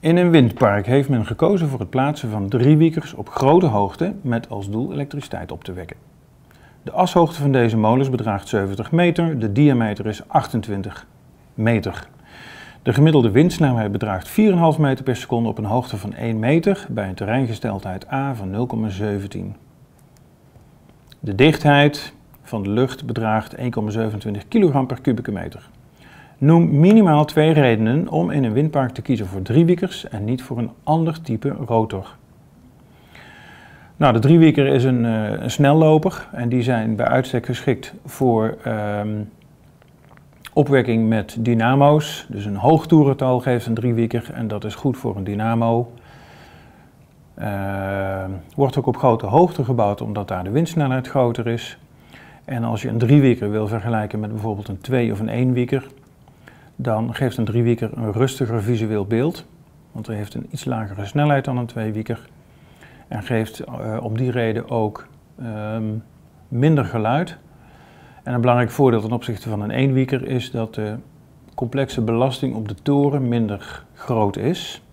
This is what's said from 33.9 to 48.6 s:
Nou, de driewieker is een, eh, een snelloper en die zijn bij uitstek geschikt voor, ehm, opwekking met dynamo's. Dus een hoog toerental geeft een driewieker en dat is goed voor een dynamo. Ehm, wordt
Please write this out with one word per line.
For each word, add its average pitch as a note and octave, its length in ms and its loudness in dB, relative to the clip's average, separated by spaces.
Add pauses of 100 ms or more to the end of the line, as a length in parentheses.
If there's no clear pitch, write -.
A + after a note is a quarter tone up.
Nou, C#3+ 160 4
de A#2 60 4
driewieker D3+ 480 6
is C3+ 180 4
een, B2+ 200 2
eh, A2 260 0
een A2 200 -4
snelloper D#3 840 4
en A#2+ 160 -4
die B2 140 0
zijn A2+ 340 0
bij A#2 100 0
uitstek B2+ 400 0
geschikt - 480 -4 (120)
voor, A2+ 560 0
ehm, G#2 460 -4 (1400)
opwekking B2 560 2
met A2 320 -2
dynamo's. C3+ 880 2
Dus G2+ 160 -8
een G2+ 120 -6
hoog D#3 300 4
toerental C3+ 540 4
geeft B2 260 -2
een A#2 80 -2
driewieker A#2 580 -2
en A#2 160 -8
dat G#2 160 -8
is G#2 100 -8
goed C3 220 -2
voor G#2 200 -6
een G2 80 -6
dynamo. A2+ 680 0 (1400)
Ehm, G2 960 -6 (240)
wordt C#3 240 0